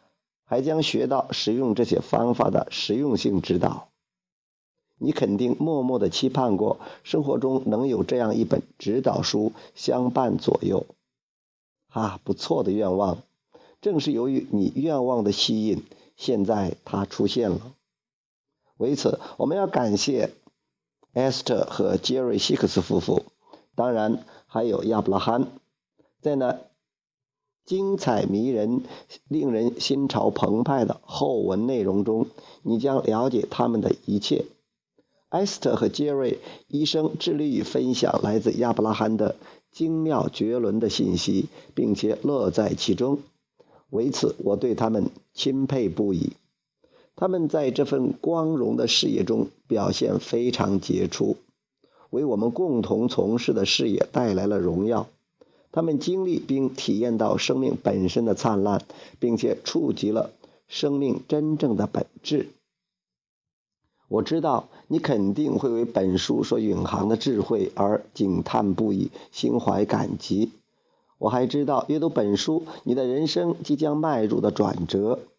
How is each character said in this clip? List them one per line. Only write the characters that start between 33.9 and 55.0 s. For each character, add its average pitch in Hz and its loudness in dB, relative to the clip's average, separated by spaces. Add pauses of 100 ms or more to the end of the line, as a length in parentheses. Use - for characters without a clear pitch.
一 104 0
切。 - 0 (840)
Esther 180 0
和 - 0
Jerry 139 0 (300)
一 147 0
生 160 0
致 160 -2
力 147 0
于 - 0
分 127 0
享 - 2
来 107 2
自 104 2
亚 117 0
伯 113 2
拉 110 2
罕 110 0
的 107 0 (360)
精 160 -2
妙 156 0
绝 113 -2
伦 110 0
的 113 0
信 95 0
息， 98 0 (260)
并 117 2
且 107 0
乐 131 0
在 98 0
其 95 0
中。 135 0 (680)
为 117 -2
此， - 0
我 101 2
对 117 0
他 110 0
们 107 0 (220)
钦 135 -2
佩 127 0
不 98 0
已。 82 -2 (840)
他 - 0
们 175 0
在 143 0
这 131 0
份 135 0
光 160 0
荣 117 0
的 123 2
事 - 2
业 104 2
中 113 0 (200)
表 98 2
现 104 0
非 120 0
常 98 0
杰 92 0
出， - -2 (760)
为 127 -2
我 123 0
们 113 2
共 143 0
同 101 0
从 110 2
事 - 0
的 98 2
事 123 0
业 - 0
带 120 2
来 95 0
了 104 2
荣 87 0
耀。 110 0 (680)